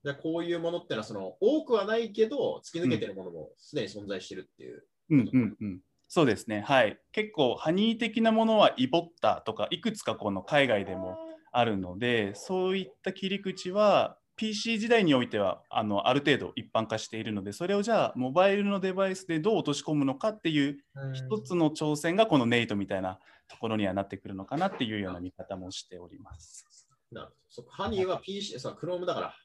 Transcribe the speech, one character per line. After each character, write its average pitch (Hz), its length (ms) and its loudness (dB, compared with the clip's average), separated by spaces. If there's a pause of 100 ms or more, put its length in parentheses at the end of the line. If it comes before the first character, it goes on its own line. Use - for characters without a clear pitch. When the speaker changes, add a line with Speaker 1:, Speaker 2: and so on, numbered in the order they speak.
Speaker 1:
で、 139 100 -4
こ 165 220 -4
う 170 80 -2
い 170 100 -2
う 170 40 -2
も 165 140 -2
の 175 60 -4
っ - 80 -10
て - 80 -4
の 110 60 -2
は、 104 40 -8
そ 107 100 -10
の、 95 260 -8
多 302 240 4
く 247 100 2
は 196 100 2
な 220 120 0
い 226 140 -2
け 220 160 2
ど、 226 380 -2
突 - 80 -20
き 170 80 -4
抜 170 80 2
け - 100 2
て 113 80 -4
る 95 80 -12
も 92 100 -12
の 87 60 -10
も 80 280 -14
す - 180 -14
で 127 60 -2
に 98 60 -6
存 104 200 -12
在 98 120 -6
し - 80 -16
て 98 60 -12
る 92 180 -14
っ - 40 -20
て 65 80 -20
い 64 100 -16
う。 - 100 -20 (260)
Speaker 2:
う 151 60 6
ん。 127 40 8
う - 40 2
ん 92 80 -4
う 131 60 4
ん 110 220 0
う 107 60 -6
ん。 92 140 -8 (280)
そ 170 140 2
う 143 40 6
で 107 100 4
す - 120 -12
ね。 104 140 -4
は 131 220 4
い。 101 140 -2 (140)
結 214 200 -4
構 127 220 2
ハ - 160 -2
ニ 208 220 2
ー 226 80 -4
的 226 200 -2
な 226 120 4
も 220 120 4
の 220 140 4
は - 180 6
イ 254 120 2
ボ 170 120 4
ッ - 20 -10 (180)
タ 104 260 2
と 110 80 -2
か、 101 160 -2
い 170 100 -4
く - 120 -2
つ 220 100 -12
か 110 140 -2
こ 104 140 -2
の 95 120 -4
海 143 240 4
外 104 180 2
で 92 120 -6
も 92 220 -8 (340)
あ 123 120 4
る 110 120 0
の 92 220 -6
で、 113 360 0
そ 185 360 -4
う 190 60 0
い 185 120 -4
っ - 40 -20 (100)
た 190 100 -4
切 190 160 -6
り 196 120 -4
口 185 300 -8
は、 202 480 4 (160)
ピ 220 160 -2
ー 208 40 -4
シ 226 220 -2
ー - 20 -2
時 214 100 -2
代 226 160 6
に 147 100 8
お 123 80 6
い 120 60 -2
て 110 100 -2
は、 95 300 0
あ 117 160 -2
の、 101 240 2
あ 127 60 4
る 143 60 4
程 143 180 4
度 90 180 -6
一 110 160 -10
般 113 140 2
化 113 120 -4
し - 80 -8
て 113 120 -10
い 110 40 -6
る 113 100 -4
の 98 120 -4
で、 101 80 -6
そ 175 140 -6
れ 202 80 0
を 202 80 0
じ 226 100 0
ゃ 165 140 4
あ - 100 -2
モ 127 160 -2
バ 180 160 6
イ 196 80 4
ル 202 80 0
の 202 160 0
デ 190 120 -2
バ 190 160 0
イ 190 60 -2
ス 190 120 -12
で 165 120 0
ど 196 140 2
う 208 60 4
落 - 80 0
と 143 80 0
し - 100 -6
込 160 80 -2
む 143 120 2
の 135 120 0
か 214 140 -2
っ 214 100 -12
て 175 80 -2
い 143 200 2
う 143 100 -6 (180)
Speaker 1:
う 135 140 -8
ん。 - 20 -8
Speaker 2:
一 131 260 -4
つ 180 160 -6
の 160 160 4
挑 151 260 -2
戦 170 200 0
が 220 100 6
こ 160 120 6
の 117 80 4
ネ 120 160 4
イ 113 40 0
ト 107 80 -4
み 101 120 -2
た 98 100 -4
い 92 60 -2
な 92 180 -6 (260)
と - 120 -20
こ 117 100 -4
ろ 110 80 0
に 104 100 0
は 92 60 0
な 98 100 -2
っ - 60 -6
て 98 80 -10
く - 100 -16
る 101 80 -10
の 98 120 -10
か 139 100 -6
な 180 100 0
っ 190 100 -4
て 135 80 -2
い 107 120 -4
う 104 40 -2
よ 92 100 -4
う - 20 -6
な 87 80 -8
見 90 120 -8
方 92 240 -12
も 92 140 -12
し - 180 -14
て 90 100 -18
お 87 100 -18
り - 100 -20
ま - 220 -20
す。 - 260 -20 (460)
Speaker 1:
な - 80 -14
る - 80 -14
ほ - 40 -20
ど。 - 40 -20 (140)
そ 131 120 -18
っ - 40 -20
か。 - 60 -20 (120)
ハ 220 40 -2
ニ 202 120 0
ー 185 60 2
は 180 140 -2
ピ 196 180 -10
ー - 20 -6
シ 202 160 -8
ー、 - 20 -10
そ 127 120 -8
う、 - 120 -16
Chrome 180 240 -4
だ 175 80 -2
か 107 60 -4
ら - 140 -8 (100)